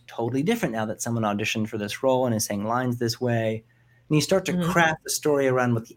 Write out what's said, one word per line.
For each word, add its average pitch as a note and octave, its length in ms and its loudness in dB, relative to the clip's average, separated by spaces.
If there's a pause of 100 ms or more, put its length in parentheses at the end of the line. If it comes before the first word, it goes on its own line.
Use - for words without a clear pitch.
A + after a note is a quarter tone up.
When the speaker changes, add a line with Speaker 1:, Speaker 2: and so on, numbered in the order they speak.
Speaker 1:
totally A#2+ 340 -2
different F#3+ 320 0
now A2 120 -2
that - 160 -8
someone A#2 220 -2
auditioned G#2+ 440 0
for A2 100 -6
this G#2 240 -6
role B2+ 240 4
and A#2 80 2
is G#2+ 120 0
saying G2+ 180 -4
lines A#2+ 340 -2
this A2+ 220 -2
way. A2+ 420 0 (460)
And D3+ 80 2
you D3 60 4
start F#3 240 2
to - 80 -2
Speaker 2:
Mm-hmm. F3 180 0
Speaker 1:
craft D#3+ 320 2
the - 60 -6
story C#3+ 360 2
around B2+ 280 2
what A2+ 120 -2
the - 100 -20